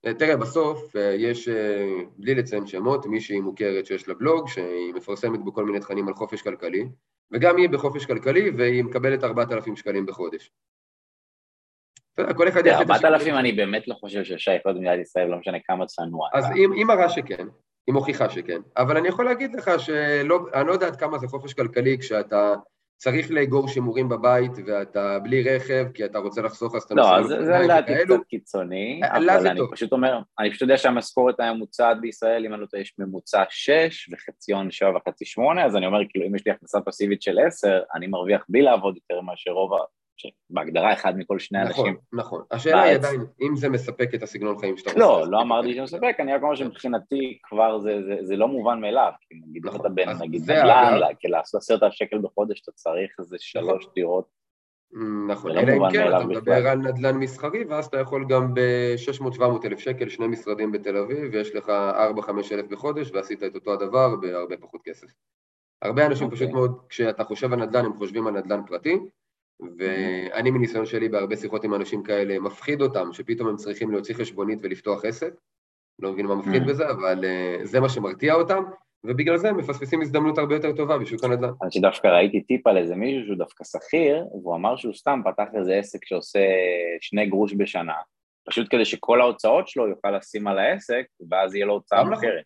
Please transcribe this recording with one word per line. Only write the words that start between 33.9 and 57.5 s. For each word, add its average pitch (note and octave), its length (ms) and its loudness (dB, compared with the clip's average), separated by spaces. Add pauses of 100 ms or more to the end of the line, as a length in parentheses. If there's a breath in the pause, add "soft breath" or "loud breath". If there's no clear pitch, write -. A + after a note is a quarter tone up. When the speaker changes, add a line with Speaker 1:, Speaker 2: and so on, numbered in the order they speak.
Speaker 2:
וחציון - 580 -6
שבע F#2+ 260 2
וחצי, - 280 -6
שמונה, D3+ 400 2
אז G#2 100 2
אני F#2 100 2
אומר, G2+ 140 2 (100)
כאילו, F2+ 160 -2
אם G2+ 100 -2
יש F#2+ 100 -4
לי G#2 60 2
הכנסה G2 300 -2
פסיבית G2+ 400 -2
של F#2+ 180 2
עשר, G#2+ 400 2 (160)
אני F2+ 120 -8
מרוויח F#2+ 420 0
בלי A#2 120 6
לעבוד G2+ 340 4
יותר F2+ 260 -8
מאשר F2+ 300 -8
רוב F#2+ 220 0
ה-, F#2+ 40 0 (400)
שבהגדרה E2 760 -2
אחד F#2+ 240 0
מכל F#2+ 220 -4
שני G2 240 -2
Speaker 1:
נכון, G#2 240 0
Speaker 2:
אנשים F#2 120 -4 (140)
Speaker 1:
נכון. A2 380 -8
השאלה D#3+ 320 4
היא - 140 8
Speaker 2:
בארץ. C3 80 0
Speaker 1:
עדיין, C3+ 200 -2 (160)
אם C#3+ 140 0
זה C3+ 140 0
מספק B2 460 -2
את A2 80 -6
הסגנון G#2 360 -6
חיים F#2+ 180 -4
שאתה - 220 -2
Speaker 2:
לא, A3+ 60 10
Speaker 1:
רוצה, G#2 180 6
אז E2 80 -2
Speaker 2:
לא G#2 60 2
Speaker 1:
זה A#2 60 4
Speaker 2:
אמרתי A#2+ 240 2
Speaker 1:
מספק. B2 180 -4
Speaker 2:
שזה E3 120 -10
מספק, A#3+ 220 0
אני C#3 140 -2
רק C3 80 0
אומר D3 140 0
Speaker 1:
כן. C#3 80 -6
Speaker 2:
שמבחינתי B2 800 -6
כבר A2 360 2
זה, G#2 240 -2
זה, G2 180 -4
זה F#2+ 140 -2
לא G#2+ 120 2
מובן A#2+ 340 -2
מאליו, G#2+ 300 2 (100)
כי - 140 -20 (140)
נגיד, E2 160 -14
אם G2 40 -6
Speaker 1:
נכון. - 120 -10
Speaker 2:
אתה G2+ 80 -2
בין, F#2 200 0
Speaker 1:
אז F2 120 -6
Speaker 2:
נגיד, E2 220 -6
Speaker 1:
זה A2+ 100 0
Speaker 2:
נדל"ן, C#3+ 160 8
Speaker 1:
אגב B2 280 8
Speaker 2:
ל-, E2 220 2
כי - 80 -6
לעשות F2 340 -2
עשרת G#2+ 220 4
אלף G2 100 4
שקל G#2+ 240 -4
בחודש, G#2 440 -4
אתה - 100 -18
צריך F2+ 480 -4
איזה F2+ 160 -12
Speaker 1:
נכון. F2 340 -6
Speaker 2:
שלוש F#2 260 -2
דירות. F2+ 300 0 (1040)
Speaker 1:
נכון. G2 240 -6
Speaker 2:
זה D#2+ 60 -2
לא F#2 40 2
Speaker 1:
אלא A#2+ 100 4
אם C#3 60 4
Speaker 2:
מובן F#2+ 140 4
Speaker 1:
כן, F#2 120 2
Speaker 2:
מאליו F2+ 160 4
Speaker 1:
אתה F2 80 -2
מדבר - 140 -4 (180)
Speaker 2:
בכלל. B2 80 2
Speaker 1:
על C3+ 100 2
נדל"ן C3 400 -2
מסחרי, D3 520 -6